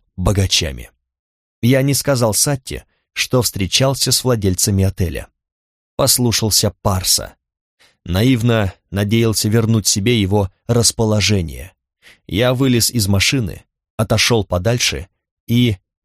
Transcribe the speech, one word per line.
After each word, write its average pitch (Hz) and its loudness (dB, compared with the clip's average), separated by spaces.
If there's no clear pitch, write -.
богачами. 92 -2
Я 131 4
не 139 0
сказал 123 0
Сатте, - -4
что - -2
встречался 131 -2
с - -2
владельцами 98 0
отеля. 87 -4
Послушался 117 0
Парса. 92 -2
Наивно 113 2
надеялся 107 0
вернуть 110 2
себе 113 0
его 98 0
расположение. 107 0
Я 123 0
вылез 123 2
из 110 -2
машины, 98 -2
отошёл 110 0
подальше 90 -2
и 117 2